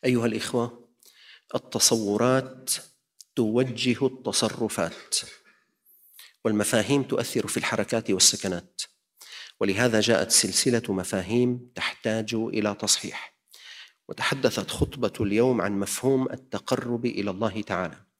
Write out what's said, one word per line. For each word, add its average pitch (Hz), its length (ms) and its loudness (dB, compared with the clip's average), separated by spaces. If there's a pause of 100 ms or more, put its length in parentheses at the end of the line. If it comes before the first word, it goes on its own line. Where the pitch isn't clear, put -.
أيها 123 200 2
الإخوة، 117 640 -2 (640)
التصورات 117 1160 2 (640)
توجه 120 720 2
التصرفات، - 1080 -2 (1300)
والمفاهيم 110 580 2
تؤثر - 440 -2
في - 100 -2
الحركات 113 540 -2
والسكنات، 92 680 0 (760)
ولهذا 107 420 4
جاءت 104 300 2
سلسلة 113 600 2
مفاهيم 117 840 0
تحتاج 110 580 -4
إلى 107 420 0
تصحيح. - 640 -4 (680)
وتحدثت - 640 -2
خطبة - 480 -2
اليوم 113 420 2
عن 98 180 -2
مفهوم 131 520 0
التقرب 120 720 -4
إلى 101 260 -2
الله 104 300 -2
تعالى 90 360 -4 (220)